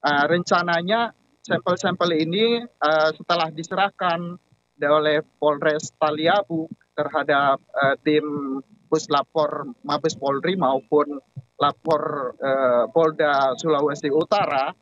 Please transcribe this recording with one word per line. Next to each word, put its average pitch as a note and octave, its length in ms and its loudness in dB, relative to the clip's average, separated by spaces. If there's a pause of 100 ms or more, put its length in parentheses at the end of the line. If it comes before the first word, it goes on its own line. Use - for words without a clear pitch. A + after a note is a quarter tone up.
Eh, C#3+ 240 2
rencananya F3 880 0 (320)
sampel-sampel F3+ 800 0
ini, A3 400 0
eh, D#3 480 0
setelah D#3+ 400 -2
diserahkan F3 800 -4 (460)
oleh D3+ 420 2 (160)
Polres D3+ 560 0
Taliabu D#3+ 720 0 (320)
terhadap, C#3+ 640 0 (160)
eh, C#3 240 2
tim D3+ 240 2 (640)
Puslapor D3 960 -2
Mabes D3 320 -2
Polri C#3 400 -2
maupun C#3+ 640 0 (400)
Lapor, D3 720 -2
eh, C3 560 2
Polda D3+ 640 2
Sulawesi D3 560 -2
Utara D#3 720 0